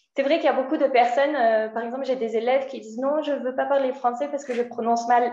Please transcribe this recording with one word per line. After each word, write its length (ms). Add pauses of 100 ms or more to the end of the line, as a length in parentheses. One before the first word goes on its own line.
(160)
c'est 80
vrai 120
qu'il 100
y 20
a 40
beaucoup 240
de 100
personnes, 500
euh, 320
par 160
exemple, 200
j'ai 120
des 200
élèves 300
qui 140
disent, « 200
Non, 220
je 100
veux 220
pas 120
parler 260
français 360
parce 160
que 80
je 100
prononce 460
mal. » 240